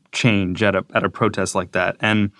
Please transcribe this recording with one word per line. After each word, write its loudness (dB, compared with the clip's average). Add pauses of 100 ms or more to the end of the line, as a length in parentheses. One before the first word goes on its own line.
(100)
change 0
at 2
a, 0
at 0
a 2
protest -2
like -4
that. -2
And 2